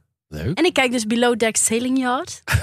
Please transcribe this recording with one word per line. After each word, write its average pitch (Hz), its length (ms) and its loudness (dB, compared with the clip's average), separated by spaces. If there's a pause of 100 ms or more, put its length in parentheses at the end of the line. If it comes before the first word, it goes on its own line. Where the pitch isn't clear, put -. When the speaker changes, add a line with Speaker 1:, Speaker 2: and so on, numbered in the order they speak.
(280)
Speaker 1:
Leuk. 143 300 -4
Speaker 2:
En 311 60 2
ik 359 80 2
kijk 254 200 0
dus 233 140 -2
Below 240 320 2
Deck 220 180 0
Sailing 254 420 0
Yacht, 262 440 -4 (200)